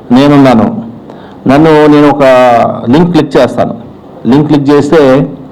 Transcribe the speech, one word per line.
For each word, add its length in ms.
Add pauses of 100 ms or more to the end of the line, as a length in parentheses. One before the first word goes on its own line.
(120)
నేనున్నాను, 760 (600)
నన్ను 380
నేను 240
ఒక 140 (640)
లింక్ 220
క్లిక్ 260
చేస్తాను. 380 (520)
లింక్ 200
క్లిక్ 220
చేస్తే 580 (240)